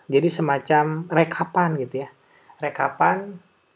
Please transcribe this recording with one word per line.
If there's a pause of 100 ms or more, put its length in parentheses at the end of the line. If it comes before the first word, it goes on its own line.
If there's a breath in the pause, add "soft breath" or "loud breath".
(120)
Jadi
semacam
rekapan
gitu
ya. (520 soft breath)
Rekapan (360)